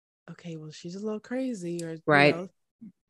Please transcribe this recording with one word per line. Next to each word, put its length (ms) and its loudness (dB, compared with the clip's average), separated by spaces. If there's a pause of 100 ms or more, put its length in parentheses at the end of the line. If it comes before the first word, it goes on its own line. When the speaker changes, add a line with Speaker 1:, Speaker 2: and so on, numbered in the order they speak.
(320)
Speaker 1:
"Okay, 240 -14
well, 160 -14
she's 240 -14
a 80 -12
little 160 -6
crazy," 640 -6
or, 100 -8
you 120 -12
Speaker 2:
Right. 280 8
Speaker 1:
know, 140 -6 (640)